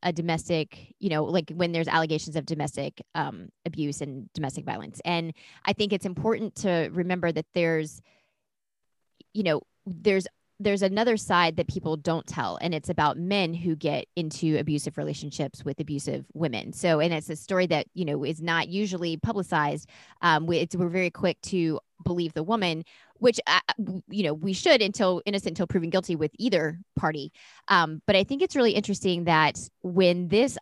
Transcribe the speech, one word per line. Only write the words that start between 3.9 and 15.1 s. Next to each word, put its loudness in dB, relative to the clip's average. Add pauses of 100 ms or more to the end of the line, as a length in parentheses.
and -10
domestic -6
violence. -10
And -2 (320)
I 2
think 0
it's -2
important -2
to 2
remember 0
that -2
there's, 0 (1300)
you -2
know, 2 (240)
there's, 0 (320)
there's 0
another 2
side 2
that 0
people -4
don't -2
tell. -4
And -2
it's -6
about 2
men 0
who -2
get -2 (100)
into 0
abusive -2
relationships -6